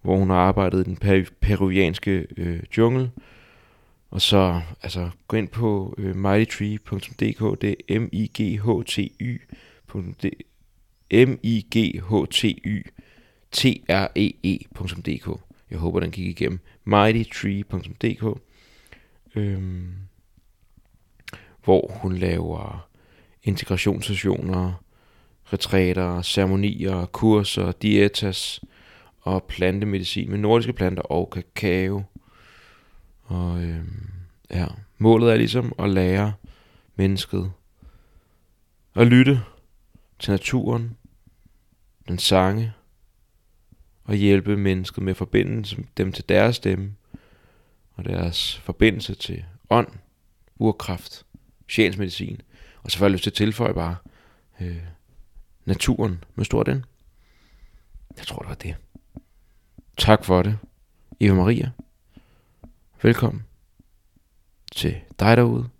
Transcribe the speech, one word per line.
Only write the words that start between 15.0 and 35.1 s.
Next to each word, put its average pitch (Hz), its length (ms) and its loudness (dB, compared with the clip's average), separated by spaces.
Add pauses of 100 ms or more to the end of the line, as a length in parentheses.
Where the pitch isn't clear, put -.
D - 180 -6
K. - 100 -10 (420)
Jeg 80 80 -8
håber, 85 200 0
den 82 120 -4
gik 90 160 -8
igennem. 87 320 -4 (240)
mighty 107 500 4
tree 101 300 -4
punktum 90 300 -10
d 113 220 -2
k. - 80 -10 (1120)
Øhm, 95 580 -4 (1700)
hvor - 280 4 (100)
hun 92 140 -2
laver 85 720 -4 (560)
integrationssessioner, 92 1400 -2 (680)
retræter, 90 680 0
ceremonier, 95 840 0
kurser, 101 680 2
dietas 101 880 0 (640)
og 92 220 -2
plantemedicin 98 880 -2
med 98 80 -2
nordiske 110 360 2
planter 90 300 -2
og 87 260 -2
kakao. 95 720 -4 (1200)
Og, 87 400 -4
øhm, 82 460 -8 (400)
ja, 87 160 -2 (320)
målet 113 340 6